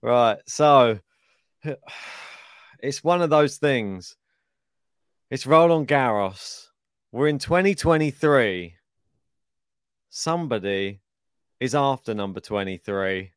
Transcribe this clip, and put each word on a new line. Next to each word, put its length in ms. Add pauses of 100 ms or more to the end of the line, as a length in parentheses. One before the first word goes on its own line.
Right. 440
So 540 (640)
<sighs> 1160
it's 240
one 180
of 80
those 280
things. 580 (1120)
It's 160
Roland 420
Garros. 800 (460)
We're 160
in 100
twenty 360
twenty-three. 1000 (1300)
Somebody 920 (600)
is 120
after 400
number 280
twenty-three. 960